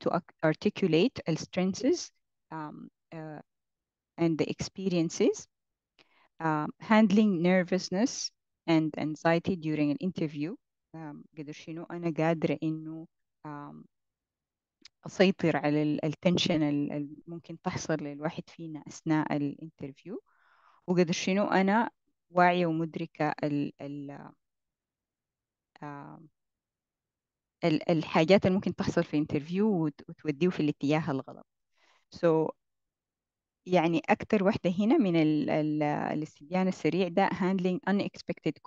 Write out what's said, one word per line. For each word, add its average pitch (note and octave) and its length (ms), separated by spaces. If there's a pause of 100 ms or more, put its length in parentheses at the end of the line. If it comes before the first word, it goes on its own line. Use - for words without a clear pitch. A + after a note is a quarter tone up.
to - 60
ac-، - 360
articulate F3 800
the D#3 40
strengths، F#3+ 760 (420)
um, D#3 360 (260)
uh, D#3 260 (800)
and E3 160
the D3 120
experiences. F#3+ 960 (960)
Um, D3+ 240 (120)
handling G#3+ 640
nervousness F#3 880 (380)
and D#3+ 280
anxiety E3 580
during D3+ 360
an C#3 60 (120)
interview. D#3+ 460 (400)
Um، D#3 280 (140)
قدر D3+ 140
شنو E3 320
أنا E3+ 340
قادرة D#3+ 460
إنه، D#3+ 440 (400)
um، D3+ 360 (1200)
أسيطر E3+ 520
على D3 260
ال-، D3+ 220
التنشن E3 580
ال-، D3 280
ال-، D3 240 (120)
ممكن E3+ 340
تحصل - 320
للواحد D3+ 540
فينا D#3+ 400
أثناء - 480
الانترفيو. D3+ 840 (640)
وقدر F3 240
شنو G3 340
أنا G3 440 (400)
واعية F3 360
ومدركة D#3+ 680 (100)
ال-، D3 380
ال-، C#3+ 500 (1500)
آم، D3+ 440 (1400)
ال-، E3 280
الحاجات E3 540
اللي F#3 100
ممكن G3 200
تحصل - 280
في D3+ 140
انترفيو E3 680
وت-، D3 240
وتوديه D#3 400
في - 100
الاتجاه D3+ 520
الغلط. - 360 (680)
So، D#3+ 340 (1160)
يعني E3+ 440
أكتر G#3 340
واحدة F#3 260 (100)
هنا A#3 180
من F#3+ 180
ال-، D#3 340
ال-، D3+ 340
الاستبيان D#3 840
السريع F3 400
ده، F3+ 220
handling F#3 500 (100)
unexpected F#3 640 (140)